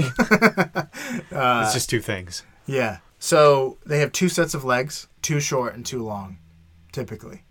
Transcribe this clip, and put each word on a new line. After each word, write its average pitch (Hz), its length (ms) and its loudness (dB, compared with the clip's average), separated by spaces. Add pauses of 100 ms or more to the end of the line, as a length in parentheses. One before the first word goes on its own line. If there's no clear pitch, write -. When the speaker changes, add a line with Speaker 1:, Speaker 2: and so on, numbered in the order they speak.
Speaker 1:
<laughs> 127 40 -2 (1200)
Uh, 127 340 2
Speaker 2:
It's 107 80 0
just 123 160 -2
two 120 100 2
things. 95 440 -8 (220)
Speaker 1:
Yeah. 117 340 -2 (200)
So 143 640 6
they 147 140 0
have 143 120 0
two 180 180 2
sets 165 240 0
of 139 100 -8
legs, 131 440 -2 (140)
two 151 180 0
short 131 360 -2
and 117 100 -12
two 123 180 -6
long, 98 340 -8 (540)
typically. - 600 -12